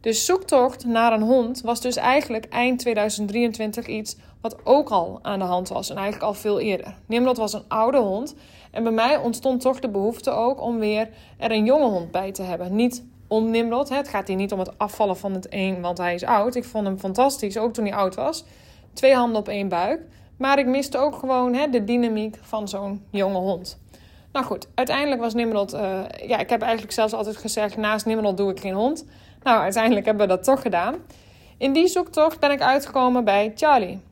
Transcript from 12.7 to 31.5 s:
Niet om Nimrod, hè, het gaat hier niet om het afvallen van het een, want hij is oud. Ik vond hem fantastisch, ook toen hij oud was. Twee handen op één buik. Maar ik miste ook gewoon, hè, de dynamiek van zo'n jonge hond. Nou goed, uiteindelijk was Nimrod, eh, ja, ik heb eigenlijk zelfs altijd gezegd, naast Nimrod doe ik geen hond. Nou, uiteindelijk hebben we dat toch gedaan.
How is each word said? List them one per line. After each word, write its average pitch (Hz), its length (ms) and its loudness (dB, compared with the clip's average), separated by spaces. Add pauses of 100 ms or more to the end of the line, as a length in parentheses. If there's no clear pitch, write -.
Niet 240 280 0 (240)
om 220 220 2
Nimrod, 233 400 0
hè, 254 60 -4
het 277 120 -2
gaat 196 200 -4
hier 190 100 -2
niet 196 140 -2
om 196 80 -4
het 185 180 -6
afvallen 202 400 0
van 196 160 -6
het 185 160 -8
een, 190 320 -4
want 175 160 -4
hij 180 160 -2
is 175 100 -6
oud. 226 320 2
Ik 240 80 -4
vond 214 220 -4
hem 190 140 -4
fantastisch, 208 580 0
ook 220 160 -2
toen 220 120 -2
hij 196 100 -4
oud 190 200 -2
was. 311 300 -4 (480)
Twee 262 220 6
handen 240 220 2
op 208 100 -4
één 202 200 -4
buik. 190 340 0 (360)
Maar 277 220 2
ik 269 60 2
miste 269 320 0
ook 285 180 2
gewoon, 254 380 0
hè, 285 160 0
de 240 140 2
dynamiek 220 580 0
van 214 260 -6
zo'n 196 420 -8
jonge 196 280 0
hond. 185 420 -4 (520)
Nou 262 140 -2
goed, - 280 -6
uiteindelijk 262 480 0
was 233 120 -2
Nimrod, 214 400 -2
eh, 190 260 -4 (280)
ja, 220 100 0
ik - 120 -4
heb 226 120 2
eigenlijk 226 320 -2
zelfs 220 200 0
altijd 214 240 -6
gezegd, 214 400 -4
naast 214 280 -2
Nimrod 214 320 0
doe 196 140 0
ik 196 80 -6
geen 190 140 -6
hond. 247 320 0 (380)
Nou, 226 180 6
uiteindelijk 208 440 2
hebben 208 220 4
we 185 80 4
dat 180 80 -4
toch - 180 4
gedaan. 196 340 -2 (640)